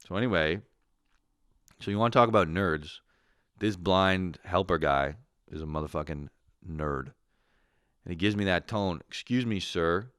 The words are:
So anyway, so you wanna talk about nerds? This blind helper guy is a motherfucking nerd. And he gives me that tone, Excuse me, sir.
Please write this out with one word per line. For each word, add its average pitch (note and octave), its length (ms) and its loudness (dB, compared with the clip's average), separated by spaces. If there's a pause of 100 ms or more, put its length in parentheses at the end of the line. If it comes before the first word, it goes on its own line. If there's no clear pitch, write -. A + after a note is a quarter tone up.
So F2 80 -8
anyway, F#2 460 2 (1160)
so - 120 -8
you G2+ 80 0
wanna A#2 120 4
talk A#2+ 180 8
about G#2 180 6
nerds? D#2+ 520 -2 (600)
This G#2 160 0
blind F#2 680 2
helper F#2 340 0
guy C#2+ 380 2 (340)
is D#2 120 -10
a D#2+ 40 -8
motherfucking D2+ 640 -8 (380)
nerd. D2+ 440 -6 (920)
And F2 80 -12
he F2+ 40 -6
gives G2+ 200 0
me G2+ 100 -2
that F2+ 220 0
tone, G2 400 -4
Excuse - 380 -4
me, A2 140 -2
sir. F2 600 -2